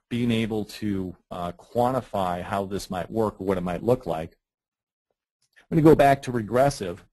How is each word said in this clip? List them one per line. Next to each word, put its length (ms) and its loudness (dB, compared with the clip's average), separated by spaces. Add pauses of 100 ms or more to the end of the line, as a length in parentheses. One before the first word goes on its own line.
being 240 -2
able 320 -2
to, 500 -6 (180)
uh, 200 -8
quantify 880 -2
how 220 -4
this 260 -8
might 220 -6
work 300 -2
or 40 -6
what 120 0
it 40 -4
might 220 -6
look 220 0
like. 320 -6 (1200)
I'm 180 -4
gonna 40 4
go 140 10
back 260 4
to 100 -6
Regressive, 800 -2